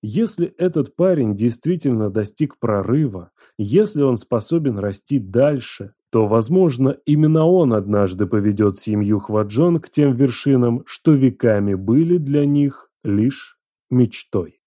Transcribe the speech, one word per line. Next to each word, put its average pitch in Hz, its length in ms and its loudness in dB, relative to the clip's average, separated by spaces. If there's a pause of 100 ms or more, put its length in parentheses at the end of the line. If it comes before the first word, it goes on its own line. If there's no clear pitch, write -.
Если 170 460 -4 (100)
этот 165 380 -2
парень 151 400 0
действительно 117 760 -2
достиг 107 500 -4
прорыва, 104 720 -2 (260)
если 151 440 0
он 131 160 2
способен 127 600 -4
расти 101 420 -4
дальше, 117 720 -2 (160)
то, 110 180 2
возможно, 131 760 2
именно 156 400 4
он 170 280 4
однажды 101 520 0
поведет 104 520 0
семью 107 420 -2
Хваджон 107 600 0
к - 100 -14
тем 143 240 2
вершинам, 120 720 0
что - 280 0
веками 110 600 2
были 131 440 0
для 143 280 0
них 143 440 -2 (140)
лишь 107 540 -2 (320)
мечтой. - 760 -2